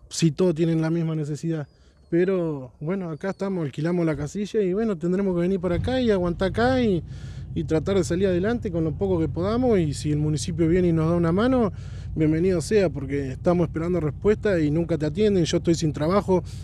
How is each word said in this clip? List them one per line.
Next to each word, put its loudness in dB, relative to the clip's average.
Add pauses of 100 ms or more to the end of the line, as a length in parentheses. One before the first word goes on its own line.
Si 2
todos 2
tienen 0
la 0
misma -2
necesidad. -4 (420)
Pero, 0
bueno, -6
acá -6
estamos, -4
alquilamos -2
la 0
casilla -4
y, 0
bueno, -2
tendremos 0
que 0
venir 0
para 0
acá 0
y 2
aguantar 0
acá 2
y, 2 (500)
y -4
tratar 0
de 4
salir 0
adelante 0
con 0
lo 0
poco 0
que 0
podamos. 2
Y 2
si -2
el 2
municipio 0
viene 4
y 4
nos 2
da 2
una 2
mano, 2 (440)
bienvenido 2
sea, 2
porque -4
estamos 2
esperando -2
respuesta 0
y 2
nunca 0
te -2
atienden. 2
Yo 0
estoy 2
sin 0
trabajo, 2 (220)